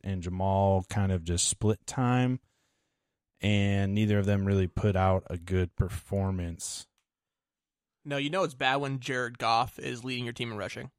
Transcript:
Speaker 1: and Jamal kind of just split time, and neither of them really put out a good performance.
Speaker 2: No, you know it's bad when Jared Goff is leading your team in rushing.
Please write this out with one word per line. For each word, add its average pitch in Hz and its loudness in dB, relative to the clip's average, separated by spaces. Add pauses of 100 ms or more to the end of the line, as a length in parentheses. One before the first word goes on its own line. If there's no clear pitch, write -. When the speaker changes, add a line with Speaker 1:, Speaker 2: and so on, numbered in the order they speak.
Speaker 1:
and 95 -4
Jamal 95 2
kind 98 2
of 90 0
just 85 0
split - -2
time, 123 0 (1040)
and 101 2
neither 104 2
of 95 2
them 98 2
really 98 2
put 104 0
out 92 4
a 87 -6
good 90 -2
performance. 92 -4 (1200)
Speaker 2:
No, 143 -4
you 143 -2
know 185 0
it's 143 -2
bad 131 2
when 135 -2
Jared 123 -4
Goff 113 0
is 123 -8
leading 123 -6
your 117 -6
team 120 -6
in 110 -8
rushing. 120 -8